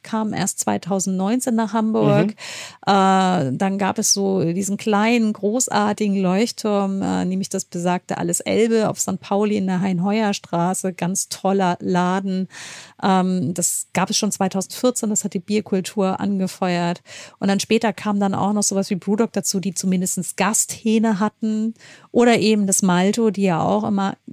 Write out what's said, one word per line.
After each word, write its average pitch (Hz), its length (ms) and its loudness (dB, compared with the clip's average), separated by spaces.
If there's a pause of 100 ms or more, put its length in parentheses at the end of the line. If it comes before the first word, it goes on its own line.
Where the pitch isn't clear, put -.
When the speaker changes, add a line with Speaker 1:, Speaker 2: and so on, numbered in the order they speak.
Speaker 1:
kam 220 320 -4
erst - 260 -2
zweitausendneunzehn 196 960 -2
nach 220 160 0
Hamburg. 220 540 4
Speaker 2:
Mhm. 220 60 -4 (540)
Speaker 1:
Äh, 190 680 4
dann 196 220 -2
gab 196 200 -2
es 208 140 0
so 190 320 0
diesen 190 320 -2
kleinen, 220 560 2
großartigen 208 880 0
Leuchtturm, 196 840 0
äh, 185 220 -2
nämlich 190 240 -2
das 190 160 -6
besagte 180 540 -4
Alles 170 220 -2
Elbe 220 500 2
auf 185 100 -6
Sankt 190 220 -4
Pauli 208 340 0
in 190 100 0
der 180 140 0
Hein-Heuer-Straße, 190 1120 0
ganz 180 380 -4
toller 190 500 0
Laden. 185 680 0 (560)
Ähm, 185 520 2
das - 380 -4
gab 190 180 0
es 208 80 0
schon 202 120 0
zweitausendvierzehn, 196 800 -2
das 220 140 -2
hat 202 100 -6
die 202 60 -2
Bierkultur 190 800 -2
angefeuert. 180 840 -2 (380)
Und 196 80 0
dann 196 120 2
später 226 320 2
kam 208 280 -2
dann 196 140 0
auch 202 180 0
noch 208 100 0
sowas 196 280 -2
wie 202 60 0
Brewdog 214 360 0
dazu, 196 260 -2
die 180 160 -4
zumindest 185 640 -2
Gasthähne 220 840 0
hatten 214 560 -2 (360)
oder 240 280 4
eben 208 280 4
das 190 160 0
Malto, 196 480 4
die 196 140 -2
ja 175 180 2
auch 202 220 2
immer 196 320 -2 (160)